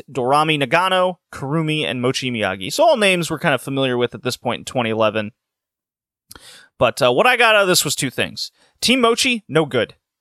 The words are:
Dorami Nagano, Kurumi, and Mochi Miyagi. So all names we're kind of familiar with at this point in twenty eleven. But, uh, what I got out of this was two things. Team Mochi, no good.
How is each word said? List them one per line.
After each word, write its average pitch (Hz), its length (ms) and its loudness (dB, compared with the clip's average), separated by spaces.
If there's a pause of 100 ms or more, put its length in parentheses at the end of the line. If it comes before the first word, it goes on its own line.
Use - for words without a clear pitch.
Dorami 143 540 0
Nagano, 180 540 0 (160)
Kurumi, 156 520 -4
and 123 160 -4
Mochi 127 300 -2
Miyagi. 101 420 -4
So 294 120 2
all 320 120 4
names 190 320 0
we're 156 120 -6
kind 151 160 0
of - 40 -4
familiar 135 380 -2
with 120 160 0
at 110 80 -14
this 123 140 -4
point 110 240 -6
in 95 40 -18
twenty 117 260 -4
eleven. 110 420 0 (1500)
But, 123 240 0
uh, 123 100 4
what 135 140 4
I 247 100 4
got 226 200 4
out 202 60 6
of 190 60 2
this 175 160 2
was 147 120 -4
two 131 140 -4
things. - 420 -6 (280)
Team 254 200 2
Mochi, 233 480 0
no 156 180 2
good. 123 300 -2 (240)